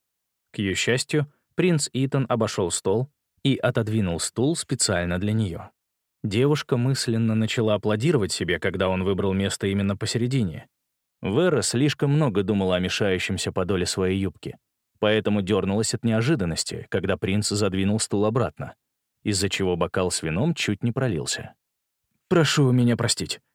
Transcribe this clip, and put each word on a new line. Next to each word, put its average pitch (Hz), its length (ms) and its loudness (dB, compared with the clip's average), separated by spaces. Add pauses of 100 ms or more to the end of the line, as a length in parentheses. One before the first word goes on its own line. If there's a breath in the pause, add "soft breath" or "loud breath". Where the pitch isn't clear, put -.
(520)
К - 80 -8
её 98 160 -2
счастью, 131 560 0 (240 soft breath)
принц 165 380 2
Итан 131 360 0
обошёл 104 400 0
стол 110 400 -2 (340)
и 131 120 2
отодвинул 107 640 0
стул 139 360 0
специально 90 640 -2
для 104 160 0
неё. 98 380 -2 (520)
Девушка 131 540 2
мысленно 117 560 0
начала 110 420 0
аплодировать 107 560 2
себе, 85 280 -2
когда 92 300 0
он 92 140 0
выбрал 95 300 0
место 98 340 -2
именно 98 300 0
посередине. 113 720 -2 (540)
Вера 131 420 2
слишком 139 480 0
много 127 320 2
думала 95 320 0
о 90 40 2
мешающемся 90 720 -2
подоле 90 360 -2
своей 95 320 0
юбки, - 380 -6 (420)
поэтому 107 420 2
дёрнулась 98 540 0
от - 80 -6
неожиданности, 110 880 0
когда 95 280 0
принц 98 320 0
задвинул 101 500 0
стул 104 260 0
обратно, 107 500 -2 (480)
из-за 98 260 0
чего 90 260 0
бокал 87 360 0
с - 100 -4
вином 95 320 0
чуть - 300 -4
не 117 80 0
пролился. 92 640 -4 (720)
"Прошу 147 440 4
меня 120 260 4
простить, - 420 -4 (160)